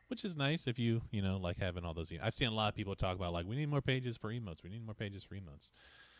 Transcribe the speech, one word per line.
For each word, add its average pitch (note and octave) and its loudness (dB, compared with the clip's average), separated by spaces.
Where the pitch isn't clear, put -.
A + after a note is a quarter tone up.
which - -6
is F3+ -2
nice C#3+ 2
if A#2+ 2
you, A#2 4
you G2+ 2
know, F#2+ 4
like F2+ 0
having F2 0
all E2 0
those. E2 -4
E-, E2 -6
I've A2 2
seen B2+ 2
a A2 -2
lot G#2+ 4
of G2+ -2
people G2 -2
talk F#2 2
about, F2+ 0
like, E2+ 0
"We A2 -2
need D3 0
more C#3+ 2
pages B2+ 0
for A2 -4
emotes. A2 -6
We F2 -10
need A2+ -8
more A2 -8
pages G2+ -6
for - -12
emotes." E2 -12